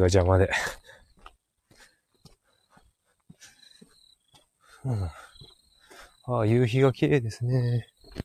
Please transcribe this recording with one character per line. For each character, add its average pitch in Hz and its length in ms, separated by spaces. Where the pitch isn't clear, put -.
が 92 60
邪 90 180
魔 92 140
で。 95 120
う 131 80
ん。 101 120
あ - 1400
あ、 110 60
夕 120 200
日 120 140
が 135 120
綺 147 180
麗 147 100
で 113 100
す - 140
ね。 120 420